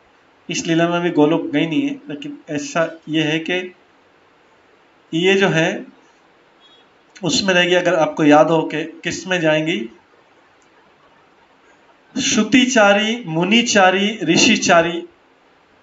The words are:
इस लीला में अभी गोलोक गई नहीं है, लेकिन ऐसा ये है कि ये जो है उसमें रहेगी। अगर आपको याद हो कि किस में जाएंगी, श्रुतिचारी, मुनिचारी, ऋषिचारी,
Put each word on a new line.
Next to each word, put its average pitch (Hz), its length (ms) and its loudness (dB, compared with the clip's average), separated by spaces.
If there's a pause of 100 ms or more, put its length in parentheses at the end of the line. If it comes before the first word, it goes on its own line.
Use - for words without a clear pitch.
(500)
इस - 160 -8
लीला 170 220 0
में 175 80 -2
अभी 175 140 -2
गोलोक 151 360 2
गई 147 200 -2
नहीं 147 160 -2
है, 139 260 -6
लेकिन - 300 -14 (120)
ऐसा 160 580 -6
ये 156 140 -2
है 151 160 -2
कि 180 360 -6 (1400)
ये 185 200 2
जो 196 140 2
है 165 380 -2 (1400)
उसमें 180 300 0
रहेगी। 175 200 2
अगर 180 200 2
आपको 156 300 0
याद 151 260 6
हो 160 120 2
कि 156 220 -6
किस - 420 -10
में 185 140 -2
जाएंगी, 160 480 -2 (2250)
श्रुतिचारी, 220 1040 2
मुनिचारी, 196 960 0
ऋषिचारी, 170 800 2 (800)